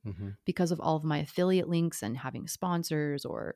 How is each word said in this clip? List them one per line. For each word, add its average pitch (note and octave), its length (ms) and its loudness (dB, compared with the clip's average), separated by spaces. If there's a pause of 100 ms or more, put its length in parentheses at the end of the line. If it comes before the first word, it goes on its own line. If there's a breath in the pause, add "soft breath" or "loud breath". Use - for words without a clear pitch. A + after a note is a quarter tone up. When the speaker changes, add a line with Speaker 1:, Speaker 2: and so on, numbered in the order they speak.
Speaker 1:
Mm-hmm. G2 260 -6 (160)
Speaker 2:
because F3 260 2
of D#3+ 80 0
all D#3+ 160 2
of D3+ 80 -2
my D3+ 140 2
affiliate F3+ 500 2
links E3+ 340 2
and A2 140 -2
having B2+ 320 -8
sponsors D#3+ 760 0
or - 320 -4